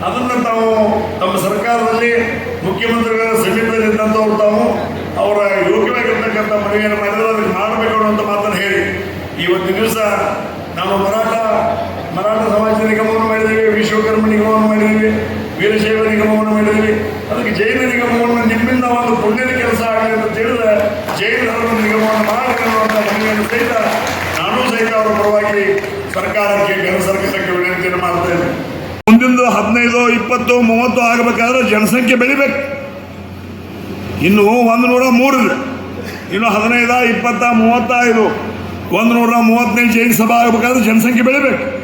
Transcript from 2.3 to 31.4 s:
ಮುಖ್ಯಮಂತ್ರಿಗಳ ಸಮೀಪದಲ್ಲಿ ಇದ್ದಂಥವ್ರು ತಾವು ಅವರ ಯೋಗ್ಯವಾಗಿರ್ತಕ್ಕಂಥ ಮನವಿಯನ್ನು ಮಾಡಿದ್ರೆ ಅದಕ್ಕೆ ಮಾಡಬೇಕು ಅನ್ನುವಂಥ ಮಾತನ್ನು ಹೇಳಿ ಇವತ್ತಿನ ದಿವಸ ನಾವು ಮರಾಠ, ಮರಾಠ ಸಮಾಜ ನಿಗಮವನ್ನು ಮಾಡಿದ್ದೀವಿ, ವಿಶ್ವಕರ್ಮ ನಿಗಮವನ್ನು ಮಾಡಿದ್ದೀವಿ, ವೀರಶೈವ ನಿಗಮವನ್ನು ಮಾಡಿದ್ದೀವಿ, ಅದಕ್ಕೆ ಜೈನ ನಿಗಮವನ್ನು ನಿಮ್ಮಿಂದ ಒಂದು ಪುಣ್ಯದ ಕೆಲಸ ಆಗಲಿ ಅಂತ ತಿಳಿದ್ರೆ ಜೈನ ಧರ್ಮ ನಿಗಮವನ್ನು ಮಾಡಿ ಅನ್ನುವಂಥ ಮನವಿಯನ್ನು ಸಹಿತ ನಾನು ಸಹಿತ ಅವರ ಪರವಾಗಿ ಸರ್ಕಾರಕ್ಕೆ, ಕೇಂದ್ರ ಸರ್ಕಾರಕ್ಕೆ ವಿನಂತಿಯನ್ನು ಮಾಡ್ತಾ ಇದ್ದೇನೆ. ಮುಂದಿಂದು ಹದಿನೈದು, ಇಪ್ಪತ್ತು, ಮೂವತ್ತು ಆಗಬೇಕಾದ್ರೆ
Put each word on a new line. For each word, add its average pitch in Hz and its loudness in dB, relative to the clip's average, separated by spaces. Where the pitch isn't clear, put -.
ಮುಖ್ಯಮಂತ್ರಿಗಳ 226 -2
ಸಮೀಪದಲ್ಲಿ 220 0
ಇದ್ದಂಥವ್ರು 214 0
ತಾವು 214 2
ಅವರ 208 2
ಯೋಗ್ಯವಾಗಿರ್ತಕ್ಕಂಥ 214 0
ಮನವಿಯನ್ನು 208 -2
ಮಾಡಿದ್ರೆ 214 -2
ಅದಕ್ಕೆ 208 -2
ಮಾಡಬೇಕು 220 -2
ಅನ್ನುವಂಥ 208 2
ಮಾತನ್ನು 208 -2
ಹೇಳಿ 190 -2
ಇವತ್ತಿನ 180 0
ದಿವಸ 220 0
ನಾವು 190 -2
ಮರಾಠ, 220 0
ಮರಾಠ 214 0
ಸಮಾಜ 214 2
ನಿಗಮವನ್ನು 220 0
ಮಾಡಿದ್ದೀವಿ, 220 0
ವಿಶ್ವಕರ್ಮ 214 0
ನಿಗಮವನ್ನು 214 2
ಮಾಡಿದ್ದೀವಿ, 214 2
ವೀರಶೈವ 214 2
ನಿಗಮವನ್ನು 214 2
ಮಾಡಿದ್ದೀವಿ, 214 2
ಅದಕ್ಕೆ 214 -2
ಜೈನ 233 0
ನಿಗಮವನ್ನು 233 0
ನಿಮ್ಮಿಂದ 254 0
ಒಂದು 233 0
ಪುಣ್ಯದ 247 0
ಕೆಲಸ 220 0
ಆಗಲಿ 220 0
ಅಂತ 220 -2
ತಿಳಿದ್ರೆ 226 0
ಜೈನ 226 -2
ಧರ್ಮ 226 -2
ನಿಗಮವನ್ನು 214 2
ಮಾಡಿ 247 0
ಅನ್ನುವಂಥ 220 0
ಮನವಿಯನ್ನು 214 -2
ಸಹಿತ 233 0
ನಾನು 254 -2
ಸಹಿತ 220 0
ಅವರ 214 2
ಪರವಾಗಿ 208 0
ಸರ್ಕಾರಕ್ಕೆ, 202 0
ಕೇಂದ್ರ 185 0
ಸರ್ಕಾರಕ್ಕೆ 190 -2
ವಿನಂತಿಯನ್ನು 180 -2
ಮಾಡ್ತಾ 170 0
ಇದ್ದೇನೆ. 175 -2
ಮುಂದಿಂದು 247 6
ಹದಿನೈದು, 233 2
ಇಪ್ಪತ್ತು, 247 0
ಮೂವತ್ತು 233 2
ಆಗಬೇಕಾದ್ರೆ 240 2